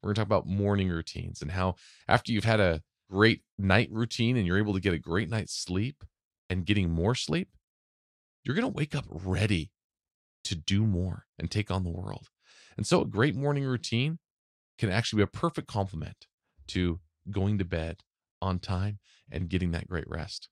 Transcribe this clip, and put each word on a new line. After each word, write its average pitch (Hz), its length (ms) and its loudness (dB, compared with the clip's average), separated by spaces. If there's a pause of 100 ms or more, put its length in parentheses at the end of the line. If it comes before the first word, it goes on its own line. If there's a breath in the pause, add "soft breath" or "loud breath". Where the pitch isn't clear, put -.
We're 95 80 -4
gonna 104 160 0
talk - 20 -10
about 101 180 2
morning 101 440 2
routines 85 520 -6
and 78 100 -8
how 92 240 0 (320 loud breath)
after - 240 2
you've 104 120 0
had 110 160 4
a 85 240 4 (260)
great 104 320 6 (160)
night 98 340 4
routine 117 460 0
and 101 80 2
you're 92 140 4
able 104 140 2
to 95 60 2
get 92 140 2
a 82 60 0
great 87 280 -2
night's 107 260 -4
sleep 104 500 -4 (480)
and 90 160 -2
getting 101 240 2
more 87 240 2
sleep, 165 340 -2 (920)
you're 127 100 -4
gonna 226 140 0
wake 156 260 -4
up 139 160 -4
ready 92 640 0 (720)
to - 120 -4
do 98 300 2
more 95 400 0 (140)
and 87 100 -4
take 104 220 -2
on 92 120 0
the 87 60 -2
world. 92 400 -10 (480 loud breath)
And - 80 -2
so - 160 4
a - 60 0
great 110 280 2
morning 143 280 -2
routine 131 560 -2 (580)
can 107 140 0
actually 110 260 0
be 101 60 6
a 95 40 4
perfect - 400 -4
complement 85 600 -6 (400)
to 87 320 0 (320)
going 101 260 0
to 92 80 0
bed 82 380 -4 (360)
on 92 200 0
time 98 400 -4 (320 soft breath)
and 87 180 -4
getting 87 220 2
that 82 160 -4
great 85 200 -4
rest. - 440 -8